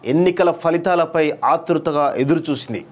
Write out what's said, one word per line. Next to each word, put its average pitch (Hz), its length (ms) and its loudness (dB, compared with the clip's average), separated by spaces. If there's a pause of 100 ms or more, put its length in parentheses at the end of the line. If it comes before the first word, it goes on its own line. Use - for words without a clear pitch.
(120)
ఎన్నికల 175 380 2 (120)
ఫలితాలపై 170 600 0 (280)
ఆతృతగా 160 540 0 (180)
ఎదురు 160 240 2
చూసింది. 120 340 -6 (100)